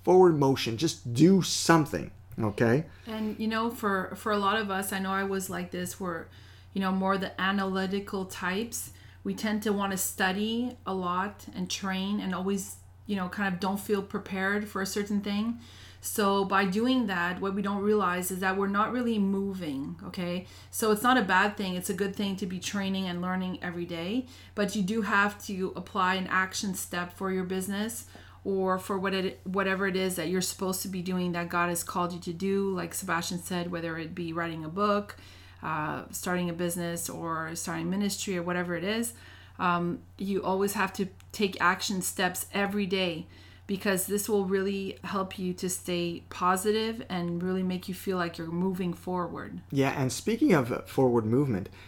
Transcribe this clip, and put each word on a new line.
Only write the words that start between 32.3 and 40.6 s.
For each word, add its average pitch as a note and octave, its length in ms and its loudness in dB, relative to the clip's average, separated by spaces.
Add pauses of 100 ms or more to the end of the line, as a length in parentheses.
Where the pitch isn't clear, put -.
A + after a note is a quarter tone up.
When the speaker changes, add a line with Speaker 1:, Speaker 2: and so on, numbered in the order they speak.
Speaker 2:
do. G3 380 0
Like F3 220 -4
Sebastian F3 460 -4
said, F3 320 -4
whether E3 260 -4
it D#3+ 160 -8
be E3+ 200 -4
writing E3 320 -4
a D#3 40 -8
book, G3+ 460 0 (480)
uh, D3+ 480 -2
starting F3+ 380 -2
a E3+ 40 -4
business E3+ 560 -2
or E3 460 -4
starting E3 340 -4
ministry G3 480 0
or E3+ 60 -2
whatever F3+ 320 -2
it E3 80 -4
is, A3+ 300 -2 (440)
um, F3 420 2 (180)
you G3 260 -2
always F#3+ 300 2